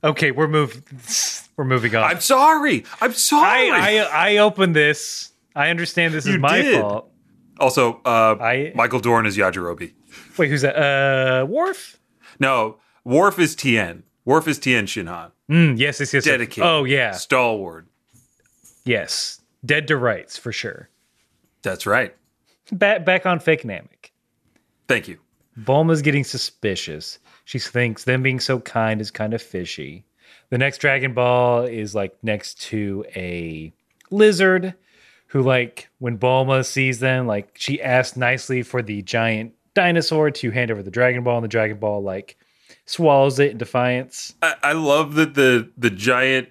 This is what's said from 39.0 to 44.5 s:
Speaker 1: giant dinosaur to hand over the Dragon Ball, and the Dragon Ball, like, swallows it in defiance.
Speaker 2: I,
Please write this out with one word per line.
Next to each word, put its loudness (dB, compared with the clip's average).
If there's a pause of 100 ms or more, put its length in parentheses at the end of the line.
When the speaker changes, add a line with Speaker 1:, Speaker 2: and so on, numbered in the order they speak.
Speaker 1:
giant -2 (220)
dinosaur 2
to -6
hand -2
over -4
the -12
Dragon 0
Ball, 0
and -4
the -6
Dragon -2
Ball, -4
like, -10 (480)
swallows 4
it 2
in -14
defiance. -4
Speaker 2:
I, 2